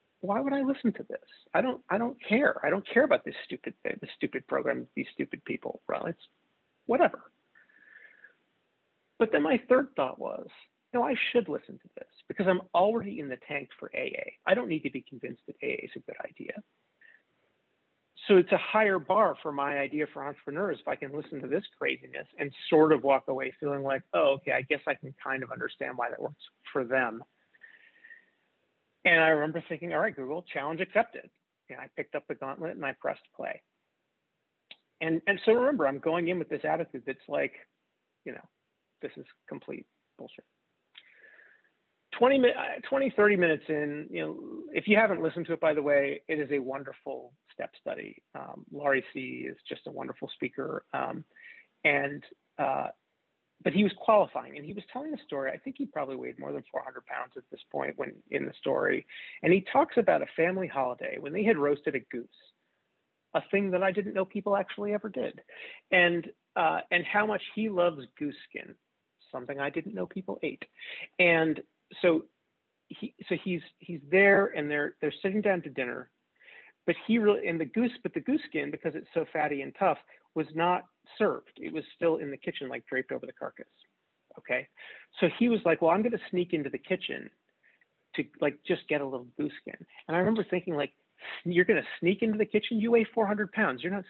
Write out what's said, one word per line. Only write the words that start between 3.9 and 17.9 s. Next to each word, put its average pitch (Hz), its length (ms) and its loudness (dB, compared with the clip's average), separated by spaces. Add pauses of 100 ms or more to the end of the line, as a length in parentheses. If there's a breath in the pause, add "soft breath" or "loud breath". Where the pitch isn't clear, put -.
this - 160 -12
stupid 131 320 -6
program, 123 380 -2 (100)
these 135 180 -4
stupid - 300 -8
people. - 440 -8
Well, - 180 -4
it's 170 120 -6 (680)
whatever." 262 440 2 (1900 loud breath)
But 220 120 4
then 294 120 2
my 285 180 2 (100)
third 269 260 4
thought 131 220 -2
was, - 300 -8 (440)
"No, 247 100 0
I 269 120 0 (180)
should 240 160 2
listen - 300 -8
to - 180 -20
this - 140 -16 (160)
because - 200 -4
I'm 185 140 4 (140)
already 202 460 2
in 143 80 -10
the 127 100 -8 (100)
tank 143 300 -8
for - 160 -12
A - 40 -6
A. - 340 -6 (140)
I 180 60 2
don't 233 160 2
need 156 140 -2
to 135 80 -4
be 131 180 -8
convinced 123 380 -14
that - 160 -16
A 143 40 -8
A 127 180 -4
is - 120 -14
a - 40 -12
good - 220 -14
idea." - 400 -12 (1600 soft breath)